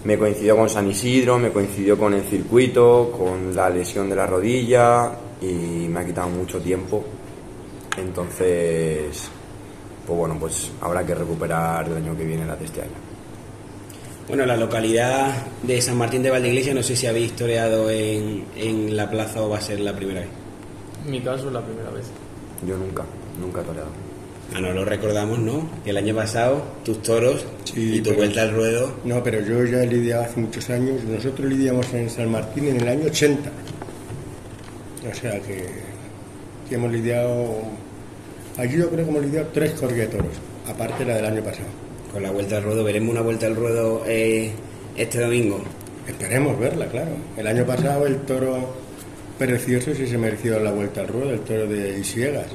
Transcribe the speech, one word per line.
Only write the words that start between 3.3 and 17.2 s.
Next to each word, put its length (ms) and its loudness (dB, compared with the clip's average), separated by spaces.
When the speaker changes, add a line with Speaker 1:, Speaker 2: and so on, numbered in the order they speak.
Speaker 1:
la 140 4
lesión 400 0
de 60 2
la 120 4
rodilla 840 6
y 480 -2
me 120 -2
ha 40 -4
quitado 240 -2
mucho 300 -4
tiempo. 440 0
Entonces, 1300 0
pues 120 0
bueno, 220 0
pues 320 -4
habrá 240 0
que 100 0
recuperar 720 0
el 100 -2
año 180 -4
que 80 -4
viene 220 -2
las 140 -6
de 60 -8
este 160 -8
año. 100 -8
Speaker 2:
Bueno, 180 2
la 120 4
localidad 760 2
de 180 2
San 160 0
Martín 260 2
de 80 4
Valdeiglesia, 420 2
no 100 0
sé 120 0
si 120 0
habéis 280 0